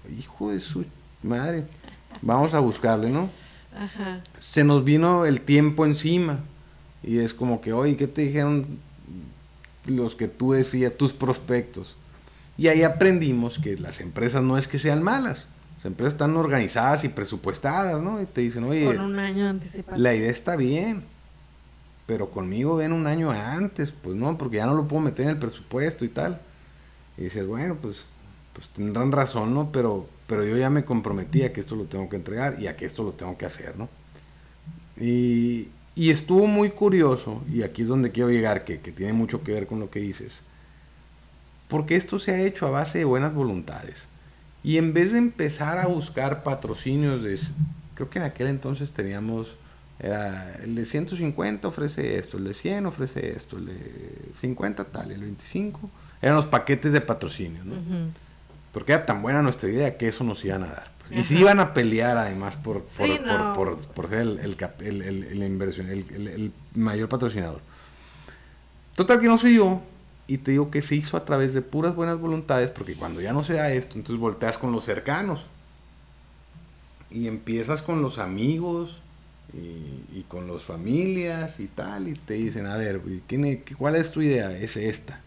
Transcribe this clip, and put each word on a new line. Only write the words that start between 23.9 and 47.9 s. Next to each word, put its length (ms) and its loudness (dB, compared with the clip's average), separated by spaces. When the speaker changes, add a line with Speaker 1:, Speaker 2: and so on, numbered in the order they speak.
Speaker 1:
pues, 240 -8
¿no? 240 -2
Porque 200 -2
ya 80 2
no 80 4
lo 120 2
puedo 160 0
meter 220 0
en 80 2
el 60 -2
presupuesto 680 -4
y 60 -2
tal". 300 -4
Y 60 -8
dices, 220 -4
"Bueno, 360 -4
pues, 220 -10
pues 160 -18
tendrán 420 0
razón, 420 0
¿no? 200 0
Pero, 360 0
pero 160 2
yo 120 0
ya 140 2
me 140 4
comprometí 580 0
a 100 0
que 80 -6
esto 140 -8
lo 120 -4
tengo 220 -6
que 80 -6
entregar 440 -4
y 80 -4
a 80 -8
que 100 -10
esto 160 -8
lo 100 -4
tengo 240 -10
que 100 -8
hacer", 300 -12
¿no? 120 -8
Y, 720 2
y 140 6
estuvo 360 6
muy 240 4
curioso, 720 4
y 100 2
aquí 200 -4
es 60 0
donde 240 2
quiero 180 2
llegar, 340 2
que, 160 -8
que 120 -16
tiene 200 -4
mucho 300 0
que 100 -4
ver 140 -2
con 140 -6
lo 100 -8
que 100 -6
dices, 400 -10
porque 280 0
esto 220 -2
se 140 -2
ha 100 0
hecho 240 0
a 40 2
base 280 -2
de 60 2
buenas 300 2
voluntades. 720 -4
Y 160 2
en 160 4
vez 180 6
de 60 4
empezar 600 0
a 80 2
buscar 560 -2
patrocinios 800 0
de 120 -2
s-, 180 -4